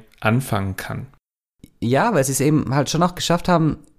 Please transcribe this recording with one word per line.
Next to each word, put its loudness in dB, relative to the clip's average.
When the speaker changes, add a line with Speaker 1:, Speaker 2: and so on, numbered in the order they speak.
Speaker 1:
anfangen -2
kann. -10
Speaker 2:
Ja, 2
weil 2
sie -2
es -2
eben 2
halt 0
schon 0
auch 0
geschafft -2
haben, 2